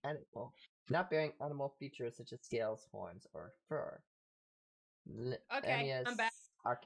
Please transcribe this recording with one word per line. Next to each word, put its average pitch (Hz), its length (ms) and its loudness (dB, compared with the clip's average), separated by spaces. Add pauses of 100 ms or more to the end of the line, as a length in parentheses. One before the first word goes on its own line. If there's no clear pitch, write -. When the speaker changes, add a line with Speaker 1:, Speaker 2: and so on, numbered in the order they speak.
Speaker 1:
animal, 135 500 -4 (360)
not 175 200 4
bearing 156 220 4 (100)
animal 143 380 0
features 131 380 -4
such 120 160 -12
as 120 100 -10
scales, 110 480 0
horns, 92 420 -10
or 80 200 -8 (160)
fur. - 320 -2 (1080)
L-, 120 240 0 (240)
Speaker 2:
Okay, 135 400 4
I'm - 80 2
Speaker 1:
Lamias 240 120 0
Speaker 2:
back. 226 140 4 (340)
Speaker 1:
are 123 200 2